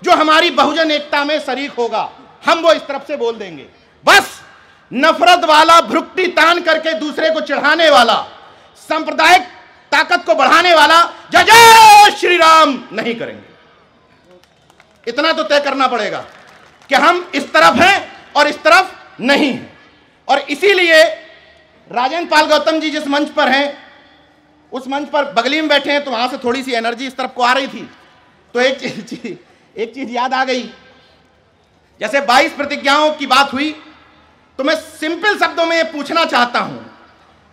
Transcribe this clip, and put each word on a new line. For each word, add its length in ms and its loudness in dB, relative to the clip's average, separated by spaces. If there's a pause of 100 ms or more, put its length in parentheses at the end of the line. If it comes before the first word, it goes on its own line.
जो 80 -2
हमारी 380 2
बहुजन 420 0
एकता 320 -4
में 160 -4
शरीक 320 -8
होगा, 400 -6 (340)
हम 140 2
वो 140 2
इस 80 -2
तरफ 260 -12
से 100 -8
बोल 180 -6
देंगे। 300 -16 (400)
बस 360 0 (520)
नफरत 500 2
वाला, 380 4
भ्रुक्ति 460 -4
तान 340 0
करके 320 -2
दूसरे 360 -4
को 120 -2
चढ़ाने 480 0
वाला, 260 4 (760)
सांप्रदायिक 520 0 (500)
ताकत 340 0
को 100 0
बढ़ाने 380 2
वाला 400 4 (180)
"जय 120 4
जय 760 8
श्री 180 0
राम" 460 4 (100)
नहीं 220 -6
करेंगे। 280 -12 (1600)
इतना 260 -2
तो 100 -4
तय 160 0
करना 280 -2
पड़ेगा 380 -6 (640)
कि 60 0
हम 400 0
इस 180 -8
तरफ 220 4
हैं 500 0 (100)
और 120 2
इस 160 -8
तरफ 320 2 (260)
नहीं 320 0
हैं। 240 -14 (500)
और 120 0
इसीलिए 840 2 (680)
राजेंद्र 400 -4
पाल 140 2
गौतम 340 0
जी 100 -4
जिस 180 -6
मंच 220 -2
पर 200 0
हैं, 380 -4 (840)
उस 140 -12
मंच 200 -8
पर 180 -2
बगली 300 -2
में 120 -4
बैठे 240 0
हैं, 120 -2
तो 80 -10
वहां 180 -4
से 80 -10
थोड़ी 260 -6
सी 80 -10
एनर्जी 360 -6
इस 100 -14
तरफ 180 -8
को 80 -2
आ 100 2
रही 140 -4
थी, 220 -16 (640)
तो 60 -4
एक 200 -2
चीज, 580 -14 (400)
एक 160 -8
चीज 220 -12
याद 180 -4
आ 100 -2
गई। 200 -4 (1400)
जैसे 200 -4
बाईस 300 0
प्रतिज्ञाओं 600 -2
की 160 -8
बात 260 0
हुई, 320 -8 (720)
तो 40 -6
मैं 120 -2
सिंपल 600 -6
शब्दों 280 -2
में 120 -2
ये 80 0
पूछना 400 -4
चाहता 340 -2
हूं 180 -8 (760)